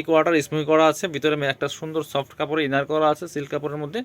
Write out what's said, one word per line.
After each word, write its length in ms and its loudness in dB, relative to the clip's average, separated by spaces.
কোয়ার্টার, 340 4
স্মুথ 300 -4
করা 200 6
আছে, 160 -4
ভিতরে 280 0
মে-, 180 -2
একটা 140 -4
সুন্দর 360 -6
সফট 340 -4
কাপড় 300 -2
ইনার 180 2
করা 280 2
আছে 140 -6
সিল্ক 240 -8
কাপড়ের 320 -6
মধ্যে, 220 -6